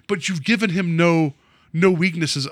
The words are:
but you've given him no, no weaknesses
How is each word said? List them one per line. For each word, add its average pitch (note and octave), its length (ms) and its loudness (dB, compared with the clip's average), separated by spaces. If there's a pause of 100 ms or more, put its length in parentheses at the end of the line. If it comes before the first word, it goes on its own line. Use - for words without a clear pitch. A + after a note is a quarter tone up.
but F#3+ 220 -4
you've E3+ 140 -6
given A3 260 0
him E3+ 260 -2
no, E3 380 2 (400)
no F3 180 4
weaknesses D#3+ 600 -2